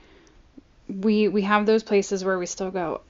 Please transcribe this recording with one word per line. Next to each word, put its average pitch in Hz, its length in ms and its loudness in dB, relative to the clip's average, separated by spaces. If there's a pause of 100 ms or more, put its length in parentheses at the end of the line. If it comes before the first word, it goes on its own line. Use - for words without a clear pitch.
(880)
We, 208 380 2
we 196 160 0
have 208 240 2
those 220 160 4
places 196 420 0
where 190 140 0
we 180 80 -4
still 190 240 -6
go, 175 400 -4